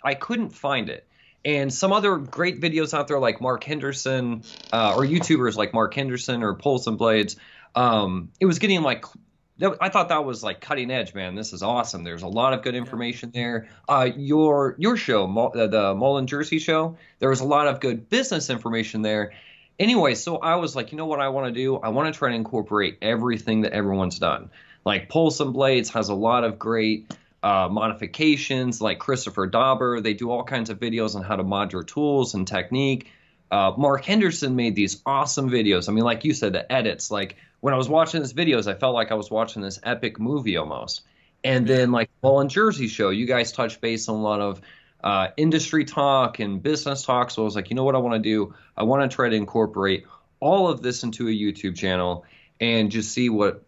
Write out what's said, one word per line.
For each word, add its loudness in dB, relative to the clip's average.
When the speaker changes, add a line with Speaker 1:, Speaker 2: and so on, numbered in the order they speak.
Speaker 1:
I 0
couldn't -4
find -4
it. -12
And 0
some 0
other 4
great -4
videos 0
out -2
there 0
like 2
Mark -2
Henderson, -4
uh, 2
or 4
YouTubers 2
like 0
Mark 2
Henderson -4
or 0
Poles 0
and -2
Blades, 2
um, 2
it 4
was 4
getting, 2
like, 0
that, 0
I 0
thought 2
that 2
was, -6
like, -6
cutting -4
edge, -4
man. -8
This -10
is -10
awesome. -2
There's -10
a -10
lot 2
of -4
good -2
Speaker 2:
Yeah. -4
Speaker 1:
information -8
there. -6
Uh, 4
your, 2
your 2
show, 2
Mo-, 0
the, 2
the 2
Mullen 2
Jersey -2
Show, 0
there 2
was 4
a -4
lot 4
of 0
good -4
business 0
information -2
there. -2
Anyway, 4
so -4
I 0
was -4
like, -6
"You -10
know -6
what -2
I 0
wanna -4
do? -2
I -4
wanna 0
try -2
to -2
incorporate -2
everything 0
that 0
everyone's -2
done." -2
Like, 0
Poles 2
and 0
Blades 2
has -2
a -2
lot 2
of -4
great, -2
uh, 2
modifications, 0
like -2
Christopher -2
Dauber. 2
They -2
do -6
all -2
kinds -4
of -8
videos -2
on -6
how -2
to -2
mod -2
your -6
tools 0
and -2
technique. -2
Uh, 2
Mark 2
Henderson 2
made 2
these 0
awesome 0
videos. 2
I 0
mean, 2
like 0
you 2
said, 0
the -4
edits. -2
Like, -4
when 0
I 2
was 0
watching 2
his -6
videos, 2
I -2
felt 0
like 0
I 0
was -6
watching -2
this -8
epic -4
movie -2
almost. -6
And 2
then, 4
like, 2
Paul 6
and 0
Jersey 2
Show, 0
you 0
guys 0
touch -4
base -4
on -2
a -2
lot 0
of, -4
uh, 0
industry 2
talk 2
and -4
business -2
talk. 0
So -4
I 2
was -4
like, -4
"You -2
know 0
what 4
I 2
wanna 0
do? 0
I -2
wanna 2
try 0
to 2
incorporate 0
all 4
of -2
this -4
into -4
a 0
YouTube -2
channel -2
and 2
just -4
see 0
what, 0